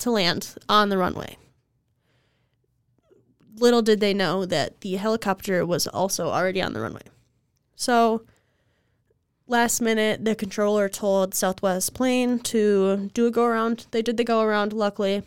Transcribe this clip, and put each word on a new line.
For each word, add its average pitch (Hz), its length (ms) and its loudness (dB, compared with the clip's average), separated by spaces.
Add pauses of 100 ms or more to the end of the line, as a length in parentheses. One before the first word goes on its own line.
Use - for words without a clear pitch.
to 247 100 -4
land 196 460 0 (120)
on 208 200 4
the 196 100 0
runway. - 380 -4 (2250)
Little 240 260 4
did 214 180 4
they 202 140 2
know 190 320 0
that 170 340 -2
the 185 160 -6
helicopter 196 680 -2
was 175 200 -2
also 175 420 -2
already 180 340 -2
on - 100 -4
the 107 80 -8
runway. 110 220 -10 (760)
So 233 460 2 (1200)
last 240 340 0
minute, 214 440 0
the 214 100 0
controller 208 540 0
told 196 460 0
Southwest 185 600 -2
plane 247 460 0
to 202 720 2
do 233 140 2
a 240 40 2
go 233 140 2
around. 226 460 -2
They 226 120 -2
did 233 140 -4
the 233 80 0
go 233 160 0
around. 214 320 0
Luckily, 202 540 -2